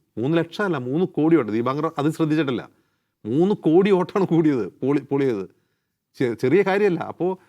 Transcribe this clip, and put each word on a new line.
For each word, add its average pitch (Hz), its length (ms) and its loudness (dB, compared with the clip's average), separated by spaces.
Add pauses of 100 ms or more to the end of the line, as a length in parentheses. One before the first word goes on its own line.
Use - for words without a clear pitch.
(180)
മൂന്ന് 139 200 0
ലക്ഷം 165 260 -4
അല്ല, 170 140 -2
മൂന്ന് 135 280 -2
കോടി 160 300 2
വോട്ട്. 110 160 0
ദീപാങ്കർ 131 340 -2 (120)
അത് 143 120 0
ശ്രദ്ധിച്ചിട്ടില്ല. 151 520 -2 (600)
മൂന്ന് 165 300 0
കോടി 185 360 4
വോട്ടാണ് 180 360 0
കൂടിയത്, 151 380 2 (160)
പോളി-, 139 300 -2
പോൾ 139 100 0
ചെയ്തത്. 110 260 -2 (720)
ചെ-, 120 240 -2
ചെറിയ 151 200 4
കാര്യമല്ല. 190 380 0
അപ്പോൾ 156 300 -6 (180)